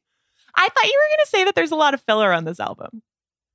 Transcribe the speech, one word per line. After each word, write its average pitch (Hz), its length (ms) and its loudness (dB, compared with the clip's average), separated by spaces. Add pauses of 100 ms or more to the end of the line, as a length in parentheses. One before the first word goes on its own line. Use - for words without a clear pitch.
(560)
I 381 140 2
thought 440 160 0
you 480 120 0
were 605 200 2
gonna 605 100 2
say 381 160 0
that 392 120 0
there's 330 160 0
a 330 40 -4
lot 302 180 2
of 269 80 -4
filler 214 300 0
on 170 140 -2
this 165 140 -10
album. - 420 -12 (540)